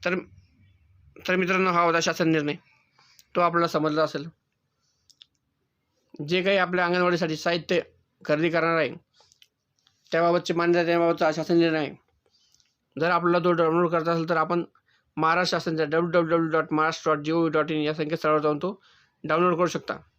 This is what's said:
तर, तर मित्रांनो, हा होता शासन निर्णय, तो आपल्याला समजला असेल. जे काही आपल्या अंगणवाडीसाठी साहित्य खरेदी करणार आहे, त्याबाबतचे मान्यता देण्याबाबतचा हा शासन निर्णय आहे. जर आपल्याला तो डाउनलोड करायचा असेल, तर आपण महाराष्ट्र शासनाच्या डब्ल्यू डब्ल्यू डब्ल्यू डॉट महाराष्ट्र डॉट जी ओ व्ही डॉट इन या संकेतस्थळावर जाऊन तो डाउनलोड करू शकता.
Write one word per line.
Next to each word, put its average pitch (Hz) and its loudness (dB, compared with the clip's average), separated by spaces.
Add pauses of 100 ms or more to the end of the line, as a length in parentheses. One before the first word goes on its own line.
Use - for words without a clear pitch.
तर, 180 -2 (1120)
तर 185 2
मित्रांनो, 185 0
हा 175 2
होता 170 2
शासन 165 -2
निर्णय, 147 0 (840)
तो 175 0
आपल्याला 170 2
समजला 156 -2
असेल. 151 -6 (2000)
जे 180 0
काही 196 2
आपल्या 180 0
अंगणवाडीसाठी 175 0
साहित्य 170 -2 (440)
खरेदी 156 0
करणार 165 0
आहे, 151 -2 (1160)
त्याबाबतचे 170 0
मान्यता 170 2
देण्याबाबतचा 170 2
हा 156 2
शासन 165 0
निर्णय 165 2
आहे. 147 -4 (1040)
जर 165 2
आपल्याला 170 2
तो 180 4
डाउनलोड 165 2
करायचा 165 0
असेल, 165 -2
तर 175 0
आपण 170 0 (520)
महाराष्ट्र 170 0
शासनाच्या 160 -2
डब्ल्यू 165 2
डब्ल्यू 165 0
डब्ल्यू 160 0
डॉट 160 -4
महाराष्ट्र 156 0
डॉट 147 -8
जी 156 -2
ओ 170 2
व्ही 165 0
डॉट 156 0
इन 156 -2
या 151 -2
संकेतस्थळावर 156 -2
जाऊन 151 0
तो 185 -8 (420)
डाउनलोड 165 0
करू 175 0
शकता. - -6 (240)